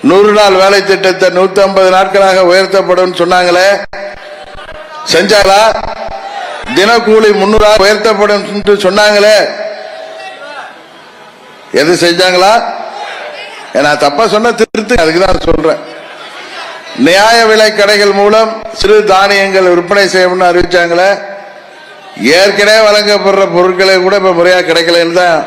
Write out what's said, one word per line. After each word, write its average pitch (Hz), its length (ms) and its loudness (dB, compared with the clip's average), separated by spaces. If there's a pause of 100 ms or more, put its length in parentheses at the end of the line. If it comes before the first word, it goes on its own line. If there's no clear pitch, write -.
நூறு 202 300 4
நாள் 196 240 2
வேலை 196 220 4
திட்டத்தை 185 520 0
நூத்தி 190 280 0
ஐம்பது 190 320 2
நாட்களாக 190 560 2
உயர்த்தப்படும் 185 680 0
சொன்னாங்களே, 180 480 2 (1400)
செஞ்சாங்களா? 196 500 2 (1120)
தினக்கூலி 214 540 2 (100)
முன்னூறு 208 280 2 (160)
உயர்த்தப்படும் 208 680 0
என்று 202 220 0 (120)
சொன்னாங்களே, 208 500 2 (2500)
எது 165 140 2 (100)
செஞ்சாங்களா? 185 500 2 (1200)
ஏன்னா 147 140 2 (140)
தப்பா 202 280 0
சொன்னா 226 160 0 (100)
திருத்து, 220 420 -2
அதுக்கு 160 240 0
தான் 175 240 0
சொல்றேன். 156 320 -2 (1200)
நியாய 208 400 4
விலை 220 280 2
கடைகள் 202 440 2
மூலம் 214 320 2 (300)
சிறு 208 240 2
தானியங்கள் 190 680 2
விற்பனை 180 400 0
செய்யணும்னு 185 380 0
அறிவிச்சாங்களே, 175 580 0 (1300)
ஏற்கனவே 202 500 2
வழங்கப்படுற 202 560 0 (120)
பொருட்களை 185 500 2
கூட 190 160 0
இப்ப 190 180 0
முறையா 180 300 2
கிடைக்கலன்னு 170 540 0
தான் 170 140 2 (100)